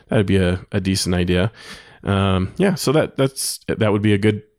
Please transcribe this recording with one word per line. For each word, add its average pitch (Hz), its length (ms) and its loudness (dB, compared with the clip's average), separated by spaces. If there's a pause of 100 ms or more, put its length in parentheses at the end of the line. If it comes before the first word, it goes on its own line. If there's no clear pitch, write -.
that'd 113 160 2
be 98 120 2
a, 90 220 2 (140)
a 104 80 0
decent 92 340 0
idea. 90 380 0 (500)
Um, 95 540 0
yeah, 196 180 0
so - 160 -2
that, 147 240 0
that's, - 440 -4 (100)
that 107 240 0
would 104 80 0
be 107 120 4
a 101 40 2
good 104 260 0 (160)